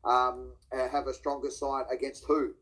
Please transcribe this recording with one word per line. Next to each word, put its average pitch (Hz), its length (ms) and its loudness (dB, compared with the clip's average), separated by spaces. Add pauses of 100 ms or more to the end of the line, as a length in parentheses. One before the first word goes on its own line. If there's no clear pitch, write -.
um, 127 460 2 (200)
uh, 131 180 0
have 143 180 -2
a 127 60 -4
stronger 143 360 -4
side 135 420 -4
against 131 360 -4
who? 147 340 2